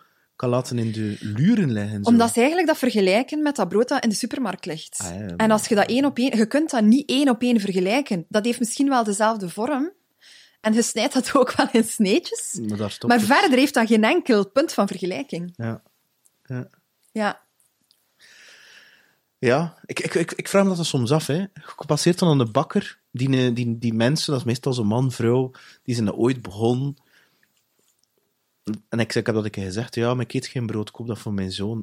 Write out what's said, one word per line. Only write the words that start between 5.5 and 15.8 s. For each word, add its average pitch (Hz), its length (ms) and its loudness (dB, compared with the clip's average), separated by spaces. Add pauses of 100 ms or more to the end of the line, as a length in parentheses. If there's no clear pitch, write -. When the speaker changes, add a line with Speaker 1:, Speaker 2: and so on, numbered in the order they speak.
Speaker 2:
als 214 160 2
je 247 80 0
dat 202 140 2
één 262 160 0
op 277 140 -2
één, 254 180 0
je 214 100 2
kunt 302 240 0
dat 233 120 0
niet 226 260 6
één 277 200 2
op 233 140 0
één 240 180 2
vergelijken. 190 680 -2
Dat 208 160 0
heeft 240 140 0
misschien 277 300 -2
wel 247 160 2
dezelfde 214 440 0
vorm. 269 440 -4 (680)
En 220 120 0
je 226 100 4
snijdt - 320 -2
dat 254 200 -2
<laughs> - 20 6
ook - 160 4
wel - 200 0
in 226 120 4
sneetjes. 220 720 -2 (100)
Speaker 1:
Maar 104 100 -4
daar 104 120 -2
stopt - 220 0
Speaker 2:
Maar 240 100 4
Speaker 1:
het. 240 160 4
Speaker 2:
verder 320 200 4
heeft 277 160 2
dat 226 120 4
geen 214 180 4
enkel 220 460 2
punt 320 220 0
van 202 140 2
vergelijking. 180 720 -6
Speaker 1:
Ja. 113 260 -6 (600)